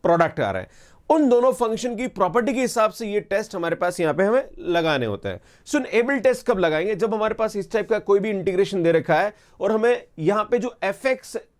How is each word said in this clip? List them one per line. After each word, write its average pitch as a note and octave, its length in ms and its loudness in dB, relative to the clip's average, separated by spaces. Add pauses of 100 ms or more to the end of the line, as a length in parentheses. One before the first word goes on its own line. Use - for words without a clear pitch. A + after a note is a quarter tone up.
प्रोडक्ट E3+ 360 2
आ G2+ 100 0
रहे F#2 120 -6
हैं, - 60 -16 (420)
उन D4+ 180 4
दोनों B3 240 4
फंक्शन A#3 440 -4
की B3 120 -4
प्रॉपर्टी G3+ 460 0
के C4 60 -2
हिसाब A3 300 0
से A3 160 -10
ये G3+ 160 -2
टेस्ट G3+ 320 -4
हमारे E3+ 220 -4
पास F3 240 -2
यहाँ D3+ 140 0
पे F3+ 100 2
हमें B3 200 2 (240)
लगाने D#3+ 380 0
होते G2+ 220 -6
हैं। F2+ 120 -8 (280)
सुन, D4 180 -2
एबल A#3+ 320 0
टेस्ट B3 280 0
कब A3 120 0
लगाएंगे? E3+ 360 0
जब G#3 200 -2
हमारे A3 200 -2
पास G#3+ 220 -4
इस F#3+ 160 -8
टाइप G#3+ 180 -2
का G#3+ 100 2
कोई G3+ 200 2
भी G#3+ 100 -2
इंटीग्रेशन F#3+ 520 0
दे E3 100 4
रखा D#3+ 220 2
है F#3+ 200 0 (260)
और G3+ 120 0
हमें A#3+ 300 2 (180)
यहाँ G#3 300 0
पे A#3+ 80 2
जो G#3 160 -4 (100)
एफ G3 220 -4
एक्स C4 300 -4 (240)